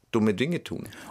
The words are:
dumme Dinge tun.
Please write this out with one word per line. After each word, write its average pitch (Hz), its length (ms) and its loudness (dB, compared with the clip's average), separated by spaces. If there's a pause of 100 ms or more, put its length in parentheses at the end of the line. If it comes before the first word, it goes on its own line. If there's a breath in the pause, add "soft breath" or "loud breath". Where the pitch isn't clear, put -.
(100)
dumme 110 240 4
Dinge 139 280 0
tun. - 260 -8 (220 loud breath)